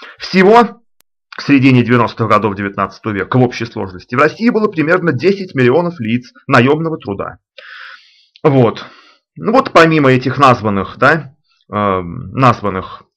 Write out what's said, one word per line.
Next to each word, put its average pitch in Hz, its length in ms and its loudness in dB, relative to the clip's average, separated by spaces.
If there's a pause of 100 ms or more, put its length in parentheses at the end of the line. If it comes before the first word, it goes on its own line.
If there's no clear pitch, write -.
(180)
Всего 208 640 2 (560)
к - 40 -14
середине 131 400 4
девяностых 117 460 0
годов 104 300 0
девятнадцатого 98 560 -6
века 98 260 -2
в - 20 6
общей 120 260 -2
сложности 95 480 -12
в 127 40 -2
России 175 300 2
было 214 180 0
примерно 165 460 0
десять 180 420 -2
миллионов 147 460 0
лиц 113 320 -6 (120)
наёмного 151 520 0
труда. 85 400 -10 (1080)
Вот. 131 420 2 (520)
Ну 185 160 -4
вот 262 180 0
помимо 160 400 4
этих 127 260 0
названных, 107 600 0
да, 147 380 -2 (360)
эм, 92 600 -6
названных, 104 720 -2 (140)